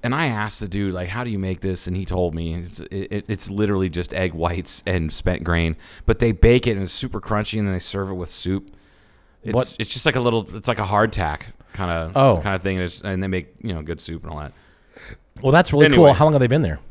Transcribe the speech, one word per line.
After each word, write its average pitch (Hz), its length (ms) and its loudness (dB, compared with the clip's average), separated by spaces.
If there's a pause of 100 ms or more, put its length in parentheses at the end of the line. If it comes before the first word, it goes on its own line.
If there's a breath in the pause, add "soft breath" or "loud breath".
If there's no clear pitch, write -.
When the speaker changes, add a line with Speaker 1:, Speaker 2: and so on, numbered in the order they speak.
Speaker 1:
and 120 80 0
I 160 120 0
asked 107 340 -2
the 107 80 -8
dude, 98 260 -2
like, 90 140 -6
"How 117 160 -6
do 120 60 -6
you 101 80 -4
make 95 220 -4
this?" 92 260 -4
And 90 100 -4
he 95 80 -4
told 90 300 -2
me, 82 200 -4
"It's, 85 260 -10
it, - 300 -8
it, 104 180 -6
it's 104 220 -6
literally 101 400 0
just 85 240 -6
egg 92 200 -2
whites 85 520 -4
and 85 260 -2
spent - 320 -4
grain." 82 320 0 (300 soft breath)
But - 140 2
they 117 120 2
bake 120 340 6
it, 117 60 0
and 98 100 -2
it's 90 100 -6
super 117 280 -6
crunchy, 107 380 -4
and 104 100 -2
then 92 60 -2
they 90 60 -4
serve 98 300 -4
it 95 40 -6
with 87 160 -8
soup. 95 400 -4 (720)
It's, - 120 -6
Speaker 2:
What? 123 240 0
Speaker 1:
it's 113 140 -4
just - 140 -2
like 160 100 2
a 131 40 0
little, 113 260 0 (100)
it's 110 120 -6
like 113 100 -2
a 107 60 -2
hardtack 98 640 0 (260)
kinda, 82 400 -4
Speaker 2:
Oh. 131 280 6
Speaker 1:
kinda 98 160 -2
thing, 92 180 -2
and, 90 80 -2
it's, - 180 -8
and 95 200 -4
they 95 60 -4
make, 92 340 -6
you 104 120 -6
know, 80 80 -8
good 80 180 -8
soup 80 240 -10
and 80 80 -12
all 76 60 -10
that. 73 140 -12 (920 soft breath)
Speaker 2:
Well, 131 100 4
that's - 200 6
really 147 140 8
Speaker 1:
Anyway. 147 120 6
Speaker 2:
cool. 143 160 10
How 147 100 4
long 156 100 6
have 139 60 4
they 123 60 4
been 147 160 2
there? 80 180 -4 (100)